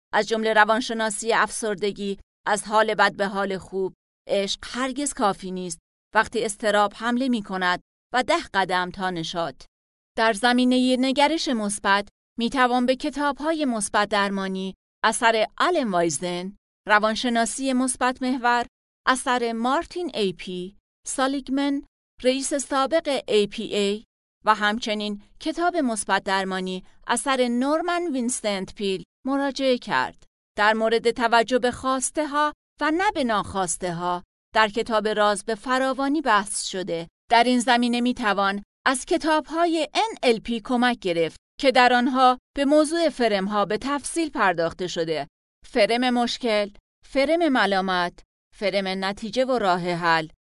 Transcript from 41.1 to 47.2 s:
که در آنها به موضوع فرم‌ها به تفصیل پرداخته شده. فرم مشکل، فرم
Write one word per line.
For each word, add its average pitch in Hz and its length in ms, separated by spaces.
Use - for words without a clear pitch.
که 277 120
در 247 200
آنها 254 460
به 285 80
موضوع 302 440
فرم‌ها 208 560
به 202 140
تفصیل 285 520
پرداخته 180 560
شده. 160 420
فرم 240 440
مشکل، 233 600
فرم 311 440